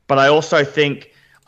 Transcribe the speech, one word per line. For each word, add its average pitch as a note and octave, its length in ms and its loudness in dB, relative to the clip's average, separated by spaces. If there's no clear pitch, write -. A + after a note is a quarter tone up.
But C#3 120 0
I C#3 80 4
also D3+ 360 0
think, C#3+ 480 -6